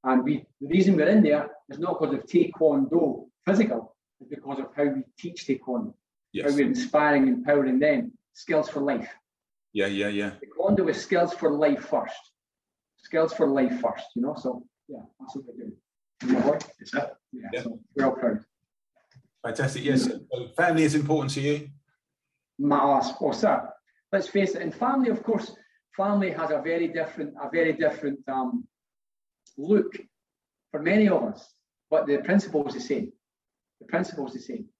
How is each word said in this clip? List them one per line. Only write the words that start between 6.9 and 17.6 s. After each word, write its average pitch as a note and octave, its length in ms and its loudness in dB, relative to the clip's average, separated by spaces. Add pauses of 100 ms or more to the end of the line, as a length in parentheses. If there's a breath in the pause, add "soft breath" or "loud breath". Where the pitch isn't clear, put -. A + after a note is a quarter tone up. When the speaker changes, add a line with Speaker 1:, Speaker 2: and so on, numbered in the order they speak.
Speaker 1:
empowering C3 520 2
them. C#3 320 2 (220)
Skills D#3 360 -2
for C#3+ 120 -4
life. B2+ 280 -2 (640)
Speaker 2:
Yeah, G2+ 140 0
yeah, G2+ 220 -2
yeah. G2+ 220 -2 (120)
Speaker 1:
Taekwondo G3 460 0
is - 120 -2
skills E3+ 320 0
for D3+ 180 0
life D3 340 2
first. - 340 -4 (760)
Skills D#3+ 360 0
for D3+ 160 2
life B2+ 320 0
first, A#2 240 -4 (100)
you A#2 60 -4
know. D3 140 -2
So, - 280 -6 (240)
yeah, C3 120 -16 (200)
that's C3 160 -18
what C3+ 120 -12
we're A#2+ 80 -20
doing. - 180 -14 (500)
You B2+ 100 2
know - 60 4 (120)
what? - 180 -4 (100)
Speaker 2:
Yes, - 120 -16
sir. - 200 -4 (220)
Speaker 1:
Yeah, A#2 180 -14
Speaker 2:
Yeah. A#2+ 120 -6